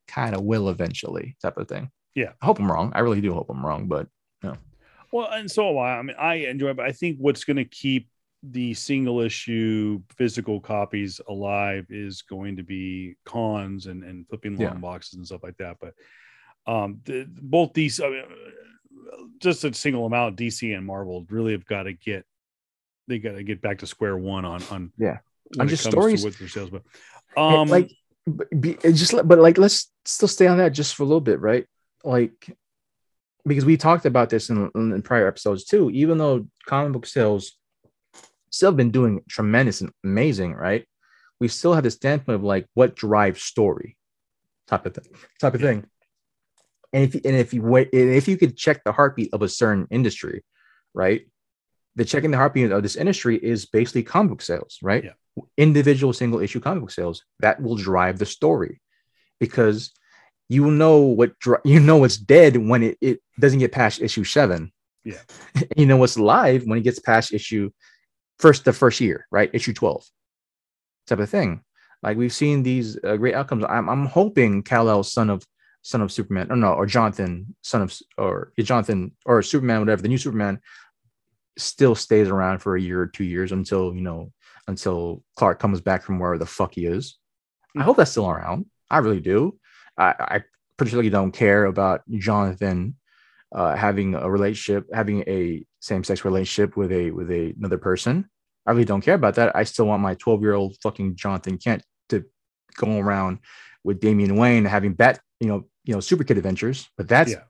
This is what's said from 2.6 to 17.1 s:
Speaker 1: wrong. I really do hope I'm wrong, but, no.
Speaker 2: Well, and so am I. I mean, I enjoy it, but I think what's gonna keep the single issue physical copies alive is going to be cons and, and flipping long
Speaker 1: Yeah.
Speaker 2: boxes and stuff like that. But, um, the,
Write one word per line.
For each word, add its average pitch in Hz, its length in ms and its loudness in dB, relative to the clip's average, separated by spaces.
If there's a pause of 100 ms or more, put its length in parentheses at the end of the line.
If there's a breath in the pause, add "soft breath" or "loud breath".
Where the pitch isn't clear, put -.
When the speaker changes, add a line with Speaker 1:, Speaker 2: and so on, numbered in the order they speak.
Speaker 1:
wrong. 82 240 -4
I - 40 0
really 113 220 0
do 98 120 -4
hope - 160 -8
I'm 65 160 -10
wrong, 78 220 -6
but, 78 200 -6 (340)
no. - 160 -12 (540 soft breath)
Speaker 2:
Well, 233 200 -8
and 220 180 -10
so 208 200 -2
am 151 80 -2
I. 123 200 -4
I 120 40 -10
mean, 131 160 -12
I 165 160 -2 (160)
enjoy 139 220 -4
it, 131 60 -8
but 127 100 -6
I 135 60 -4
think 160 260 -6
what's 135 240 0
gonna 139 220 -2
keep 127 440 -4 (340)
the 123 300 -8
single 123 480 -4
issue 110 800 -4 (160)
physical 110 420 -4
copies 101 720 -8
alive 101 600 -6
is 101 340 -14
going 98 340 -12
to 90 60 -14
be 92 600 -12
cons 101 640 -8
and, 92 180 -16
and 87 240 -20
flipping 107 300 -12
long 92 160 -6
Speaker 1:
Yeah. 92 60 -14
Speaker 2:
boxes 90 340 -16
and 90 140 -18
stuff 90 160 -16
like 90 140 -20
that. 87 220 -16
But, 85 140 -20 (720 soft breath)
um, 107 400 -6
the, 135 240 -10